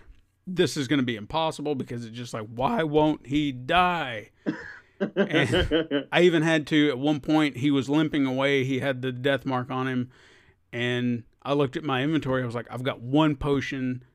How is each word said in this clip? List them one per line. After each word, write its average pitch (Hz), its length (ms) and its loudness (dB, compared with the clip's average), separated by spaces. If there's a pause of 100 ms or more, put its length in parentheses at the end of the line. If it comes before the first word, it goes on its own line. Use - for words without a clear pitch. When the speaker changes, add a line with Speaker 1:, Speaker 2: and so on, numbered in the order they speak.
(480)
Speaker 1:
"This 175 280 0
is 135 120 -2
gonna 139 160 2
be 120 100 -2
impossible," 147 640 -4
because 120 280 -8
it's 113 120 -12
just 120 180 -10
like, 110 180 -8
"Why 165 300 0
won't 151 460 2
he 143 240 0
die?" 139 800 0 (680)
And 160 1120 0
Speaker 2:
<laughs> - 40 -8
Speaker 1:
I 156 100 6
even 170 200 6
had 160 260 2
to, 151 200 4
at 127 100 -2
one 143 220 0
point, 151 380 2
he 139 120 2
was 135 180 2
limping 147 380 2
away. 135 380 2
He 131 160 -2
had 131 200 -2
the 131 120 -4
death 127 340 0
mark 127 240 -2
on 131 160 -2
him. 127 240 -2 (640)
And 120 500 -2 (200)
I 131 120 -4
looked 143 220 2
at 160 80 -6
my 131 180 0
inventory. 135 400 0
I 123 40 -4
was 113 80 -6
like, 117 160 -6
"I've 120 120 -8
got 127 180 -4
one 143 360 2
potion, 131 680 -2 (100)